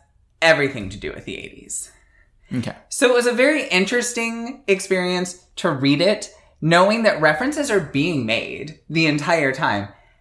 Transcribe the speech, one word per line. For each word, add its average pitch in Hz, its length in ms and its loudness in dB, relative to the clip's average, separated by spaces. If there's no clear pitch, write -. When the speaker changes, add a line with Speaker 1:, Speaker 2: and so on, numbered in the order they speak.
Speaker 1:
everything 143 500 2
to 104 60 -14
do - 160 -10
with - 120 -14
the - 120 -10
eighties. - 540 -14
Speaker 2:
Okay. 113 220 -6
Speaker 1:
So - 200 2
it 247 60 4
was 240 120 2
a 240 60 0
very 262 340 2
interesting 233 1000 -2
experience 185 760 -2
to 175 140 -2
read 139 300 2
it, 196 300 0
knowing 185 420 4
that 160 180 2
references 240 520 0
are 196 80 4
being 143 440 -2
made - 540 -6
the 160 180 2
entire 151 460 2
time 117 360 -2